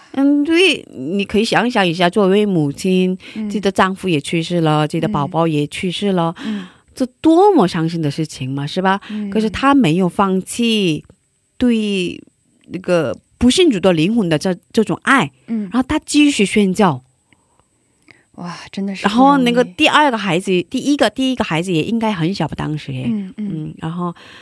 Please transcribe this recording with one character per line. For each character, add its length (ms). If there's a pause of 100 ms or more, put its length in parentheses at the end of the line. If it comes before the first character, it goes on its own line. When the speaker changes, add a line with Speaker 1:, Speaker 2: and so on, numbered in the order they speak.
(120)
Speaker 1:
嗯， 320
对， 500
你 300
可 160
以 40
想 240
象 160
一 80
下， 160
作 200
为 180
母 240
亲， 480 (160)
Speaker 2:
嗯。 140
Speaker 1:
自 60
己 60
的 120
丈 200
夫 160
也 120
去 200
世 200
了， 240
Speaker 2:
嗯。 40
Speaker 1:
自 40
己 80
的 80
宝 180
宝 220
也 180
去 240
世 220
了， 200 (120)
Speaker 2:
嗯。 220 (280)
Speaker 1:
这 120 (160)
多 320
么 120
伤 220
心 140
的 80
事 160
情 240
嘛， 160
是 160
吧？ 260
Speaker 2:
嗯。 220
Speaker 1:
可 100
是 80
她 260
没 200
有 120
放 360
弃 600 (540)
对 680 (440)
那 120
个 380 (220)
不 120
信 200
主 100
的 140
灵 200
魂 140
的 100
这， 160 (200)
这 100
种 200
爱， 280 (140)
Speaker 2:
嗯。 160 (100)
Speaker 1:
然 0
后 100
她 180
继 300
续 140
宣 300
教。 280 (1300)
Speaker 2:
哇， 260 (120)
真 140
的 100
是 140
不 0
容 80
易。 20
Speaker 1:
然 140
后 60
那 120
个 140
第 240
二 220
个 80
孩 200
子， 260
第 140
一 160
个， 140
第 240
一 20
个 80
孩 200
子 100
也 100
应 160
该 140
很 220
小 120
吧， 80
当 220
时 160
也。 140
Speaker 2:
嗯， 320
嗯。 140
Speaker 1:
嗯， 260
然 120
后 240 (280)